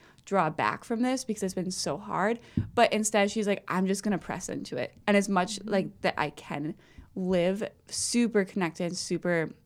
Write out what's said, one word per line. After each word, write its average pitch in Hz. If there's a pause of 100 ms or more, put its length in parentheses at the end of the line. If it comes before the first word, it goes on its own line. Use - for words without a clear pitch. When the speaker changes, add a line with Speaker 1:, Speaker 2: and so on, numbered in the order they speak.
(240)
Speaker 1:
draw 175
back 135
from 226
this 254
because -
it's 190
been 185
so 160
hard." 208 (360)
But 233
instead, 214
she's 214
like, 202
"I'm 185
just 196
gonna 196
press -
into -
it." - (140)
And 202
as 196
much, 185
Speaker 2:
Mm-hmm. 214
Speaker 1:
like, 190
that -
I 147
can 151 (420)
live 185 (220)
super 233
connected 180
and 175
super 170 (160)